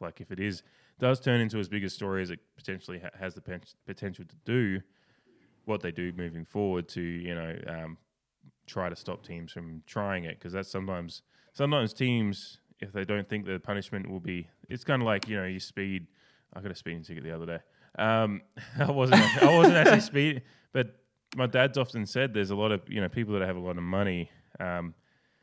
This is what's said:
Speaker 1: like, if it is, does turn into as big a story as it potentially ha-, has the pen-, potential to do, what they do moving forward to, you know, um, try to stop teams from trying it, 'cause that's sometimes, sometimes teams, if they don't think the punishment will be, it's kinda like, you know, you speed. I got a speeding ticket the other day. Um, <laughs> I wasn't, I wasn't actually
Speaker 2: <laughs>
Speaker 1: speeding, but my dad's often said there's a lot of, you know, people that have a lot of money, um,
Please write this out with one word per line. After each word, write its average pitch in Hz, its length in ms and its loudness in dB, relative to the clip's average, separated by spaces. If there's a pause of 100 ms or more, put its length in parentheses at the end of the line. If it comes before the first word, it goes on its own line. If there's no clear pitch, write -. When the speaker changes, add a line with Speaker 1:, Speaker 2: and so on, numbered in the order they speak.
Speaker 1:
like, 85 200 -12
if 95 120 -14
it 90 80 -8
is, 98 220 -4 (360)
does 127 220 2
turn 120 200 4
into 110 180 0
as 95 100 -4
big 101 160 -4
a 92 60 -4
story 95 300 -4
as 90 100 -4
it 85 100 -10 (160)
potentially 92 420 -12
ha-, 85 200 -14
has 95 160 -8
the 92 60 -16
pen-, 90 220 -12 (240)
potential 95 420 -10
to - 160 -20
do, 110 360 0 (840)
what 107 140 -2
they 87 120 -6
do 90 240 -6
moving 85 280 -8
forward 92 440 -2
to, - 120 -8
you 85 340 -6
know, 82 220 -8 (120)
um, 82 280 -10 (720)
try 90 220 -4
to 82 80 -8
stop - 280 -10
teams 85 280 -14
from 82 340 -14
trying 98 380 -4
it, 82 160 -10
'cause 87 120 -12
that's 95 160 -6
sometimes, 92 540 -8 (300)
sometimes 143 420 0
teams, 117 640 0 (220)
if 98 120 -10
they 101 120 -4
don't 101 240 -2
think 104 180 -6
the 92 140 -4
punishment 101 500 -6
will 95 100 -8
be, 87 280 -8 (200)
it's 123 160 -10
kinda 131 200 0
like, 107 240 0
you 107 80 -4
know, 95 100 -2
you 92 140 -6
speed. 95 460 -6 (460)
I 92 80 -14
got 98 120 -8
a - 20 -8
speeding 85 280 -10
ticket 80 200 -12
the 80 80 -10
other 82 160 -8
day. 82 120 -8 (380)
Um, 110 460 2 (180)
<laughs> - 180 -12
I 143 120 2
wasn't, 131 320 8 (200)
I 170 140 10
wasn't - 200 10
actually 220 240 10
Speaker 2:
<laughs> - 120 -6
Speaker 1:
speeding, 143 300 2 (300)
but 120 240 0 (400)
my 127 100 2
dad's 131 320 4
often 120 260 -2
said 123 300 -2
there's 98 160 0
a 101 60 -2
lot 107 160 2
of, 98 160 0
you 107 120 -4
know, 92 80 0
people 107 300 -4
that 92 80 0
have 92 100 -2
a 90 40 -8
lot 90 180 -6
of 87 60 -6
money, 92 440 0 (320)
um, 87 320 -4 (500)